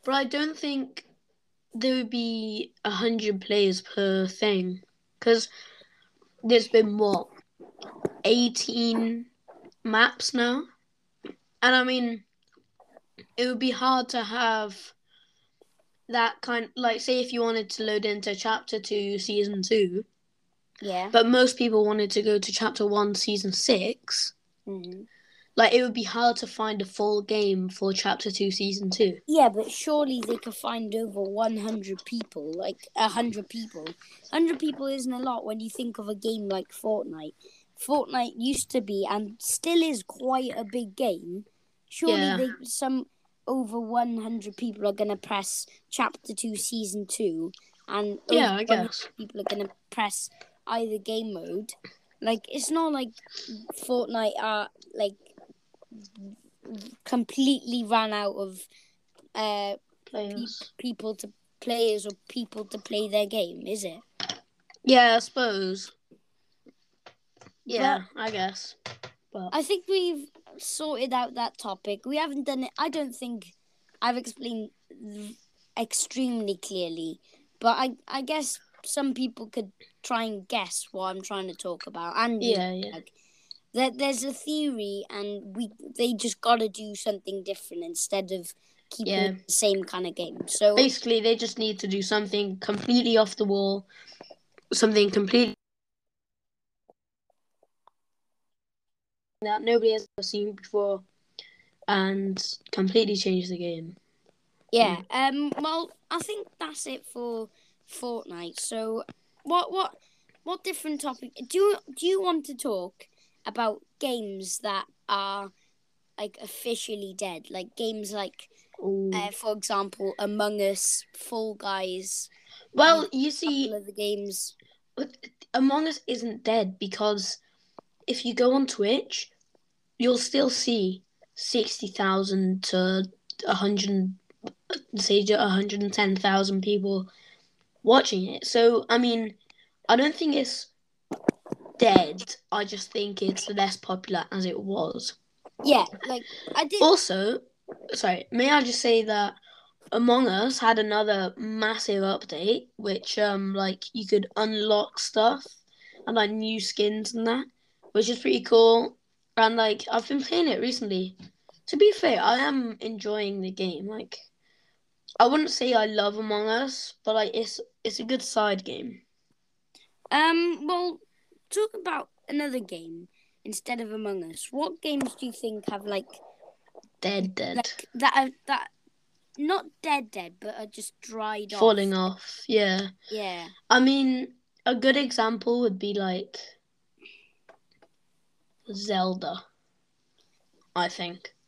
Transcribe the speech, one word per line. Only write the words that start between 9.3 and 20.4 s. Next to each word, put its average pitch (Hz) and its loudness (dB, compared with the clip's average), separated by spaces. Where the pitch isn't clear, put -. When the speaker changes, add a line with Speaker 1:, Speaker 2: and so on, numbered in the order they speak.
Speaker 1:
maps 226 4
now? 247 2
And, 254 8
I 254 6
mean, 240 -2
it 247 2
would 247 -2
be 254 2
hard 254 2
to 240 -2
have 220 -2
that 233 0
kind, 233 -4
like, 233 0
say 254 2
if 247 -4
you 240 -2
wanted 226 0
to - -6
load 214 0
into 208 -2
Chapter 214 -2
Two, 202 -2
Season 202 -2
Two, 196 2